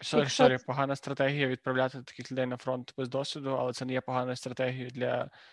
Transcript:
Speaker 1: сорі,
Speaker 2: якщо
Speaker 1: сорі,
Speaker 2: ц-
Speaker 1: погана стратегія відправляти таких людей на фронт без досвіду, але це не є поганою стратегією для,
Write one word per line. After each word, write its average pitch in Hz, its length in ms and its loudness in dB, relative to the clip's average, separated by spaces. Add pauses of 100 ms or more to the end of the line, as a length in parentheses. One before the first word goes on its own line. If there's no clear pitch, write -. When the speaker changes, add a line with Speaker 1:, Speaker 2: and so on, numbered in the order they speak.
Speaker 1:
сорі, - 200 2
Speaker 2:
якщо 139 240 6
Speaker 1:
сорі, 127 140 8
Speaker 2:
ц- - 80 -18
Speaker 1:
погана 139 300 0
стратегія 139 520 0
відправляти 131 540 0
таких - 300 -14
людей 131 140 0
на 123 100 -4
фронт 127 420 -4
без 131 100 -2
досвіду, 135 420 -4
але 127 220 0
це 127 120 -8
не 127 80 -4
є 127 80 0
поганою 127 360 -2
стратегією 127 540 -4
для, 123 400 -2 (220)